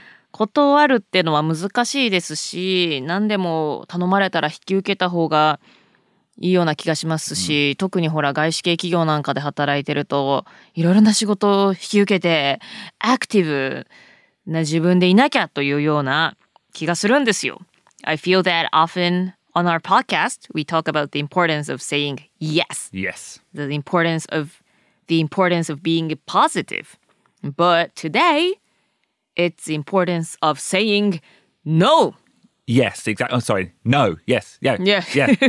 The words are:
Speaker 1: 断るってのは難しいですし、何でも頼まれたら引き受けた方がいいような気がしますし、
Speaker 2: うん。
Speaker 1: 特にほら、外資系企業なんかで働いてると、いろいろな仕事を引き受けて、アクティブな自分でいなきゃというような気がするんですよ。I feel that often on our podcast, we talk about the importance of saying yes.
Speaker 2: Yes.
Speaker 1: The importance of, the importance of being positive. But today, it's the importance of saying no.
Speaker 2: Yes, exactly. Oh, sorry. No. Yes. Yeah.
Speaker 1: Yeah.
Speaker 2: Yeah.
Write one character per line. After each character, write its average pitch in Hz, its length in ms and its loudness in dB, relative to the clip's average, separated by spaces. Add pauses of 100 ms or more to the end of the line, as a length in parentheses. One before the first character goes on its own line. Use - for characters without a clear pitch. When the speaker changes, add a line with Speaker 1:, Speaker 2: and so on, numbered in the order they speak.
(300)
Speaker 1:
断 285 560 2
る 269 100 4
っ 220 40 0
て 185 220 -2
の 165 100 0
は 151 100 2
難 160 420 -2
し 262 240 -2
い - 20 -4
で 185 100 2
す 156 160 -8
し、 175 680 -2
何 196 220 -2
で 214 100 0
も 160 480 -2
頼 175 200 -4
ま 190 120 2
れ 196 120 0
た 170 100 -2
ら 147 80 0
引 160 60 -10 (100)
き 190 100 -4
受 196 180 0
け 190 40 -6
た 185 140 -2
方 170 180 0
が 151 320 2 (800)
い 175 100 -4
い 185 40 2
よ 180 100 4
う - 20 2
な 156 100 0
気 - 140 -8
が 160 60 2
し 156 120 -6
ま 160 120 -2
す 156 180 -8
し、 147 360 0
Speaker 2:
う - 20 -
ん。 - 20 -12
Speaker 1:
特 185 240 -2
に 160 80 0
ほ 156 140 -2
ら、 143 100 0
外 151 200 0
資 - 100 -8
系 170 140 0
企 175 140 -6
業 170 140 2
な 156 140 0
ん 147 40 -4
か 139 120 -2
で 131 60 -4
働 143 380 -2
い 139 60 -4
て 151 80 -4
る 147 140 -4
と、 139 400 -2 (280)
い 165 80 -2
ろ 170 100 4
い - 20 4
ろ 214 80 6
な 214 100 6
仕 208 140 -2
事 196 400 2
を 196 60 2
引 180 80 -8
き - 200 0
受 202 140 2
け 180 60 0
て、 151 380 0 (400)
ア 240 200 2
ク - 100 -8
テ 208 120 2
ィ 180 40 4
ブ 135 420 -4 (600)
な 160 140 -2
自 160 200 -2
分 180 180 4
で 180 80 4
い 180 80 6
な 262 140 6
き 269 100 0
ゃ 175 100 -2
と - 140 -6
い 139 120 0
う 147 80 0
よ 151 180 0
う - 20 0
な 139 340 -2 (360)
気 - 140 -10
が 170 100 0
す 202 100 -2
る 254 140 2
ん 285 40 0
で 226 100 2
す - 120 -6
よ。 98 140 -8 (440)
I 156 120 -2
feel 185 240 2
that 170 320 0
often 180 640 0 (200)
on 175 120 0
our 170 120 2
podcast, 180 760 -2
we 156 100 -4
talk 160 260 -2
about 147 220 -2
the 143 80 -4
importance 151 520 -2
of 127 80 -8
saying 147 380 -4 (220)
yes. 156 520 -4
Speaker 2:
Yes. - 480 -10 (140)
Speaker 1:
The 143 180 -8
importance 165 640 -2
of, 156 260 -6 (460)
the 165 140 2
importance 170 500 0
of 147 120 -10
being 165 440 -2
positive. - 720 -2 (440)
But 170 520 0
today, 311 600 0 (840)
it's 175 300 -2
the 156 80 -4
importance 170 680 -2
of 151 160 0
saying 202 600 0 (440)
no. 180 500 4 (520)
Speaker 2:
Yes, 117 400 2
exactly. 120 300 -2
Oh, 123 40 0
sorry. 95 320 -2 (120)
No. 117 320 2 (100)
Yes. - 360 -2
Yeah. 131 180 0
Speaker 1:
Yeah. 190 320 2
Speaker 2:
Yeah. 139 220 4 (140)